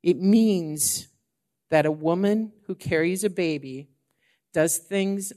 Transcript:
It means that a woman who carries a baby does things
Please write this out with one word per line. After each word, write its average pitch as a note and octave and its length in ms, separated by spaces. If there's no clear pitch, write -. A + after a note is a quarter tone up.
It E3 180
means F#3 880
that D3+ 160
a D#3 60
woman G3 600
who F#3+ 100
carries F3 480
a G#3 60
baby D3 600
does D#3+ 260
things G3 600